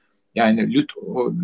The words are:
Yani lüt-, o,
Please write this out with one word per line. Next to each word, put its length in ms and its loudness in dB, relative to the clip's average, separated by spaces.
Yani 400 2
lüt-, 220 0
o, 260 -2